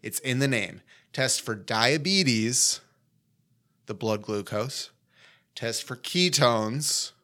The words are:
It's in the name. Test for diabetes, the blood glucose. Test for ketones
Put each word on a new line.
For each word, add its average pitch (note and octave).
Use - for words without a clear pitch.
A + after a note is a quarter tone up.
It's -
in B2+
the C#3
name. G2+
Test C3
for A2+
diabetes, B2
the -
blood G#2+
glucose. G#2
Test A#2
for -
ketones C#3